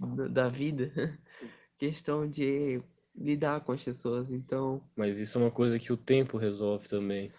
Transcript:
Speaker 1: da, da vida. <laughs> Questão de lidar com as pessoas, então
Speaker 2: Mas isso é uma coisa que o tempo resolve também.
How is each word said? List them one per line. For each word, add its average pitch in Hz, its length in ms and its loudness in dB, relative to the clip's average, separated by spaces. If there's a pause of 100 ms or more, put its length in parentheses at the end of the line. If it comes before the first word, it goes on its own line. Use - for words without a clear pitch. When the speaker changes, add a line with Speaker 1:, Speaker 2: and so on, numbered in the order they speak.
Speaker 1:
da, 127 280 -2
da 127 200 4
vida. 135 460 -2
<laughs> - 280 -2 (560)
Questão 151 500 -2
de 139 540 0 (320)
lidar 147 480 0
com 127 100 -2
as 135 120 -4
pessoas, 123 480 -2
então 131 500 -2 (140)
Speaker 2:
Mas 104 220 0
isso 107 200 -2
é - 40 6
uma 117 80 6
coisa 120 280 4
que 117 140 -2
o 120 40 0
tempo 131 400 4
resolve 104 520 0
também. 101 500 -2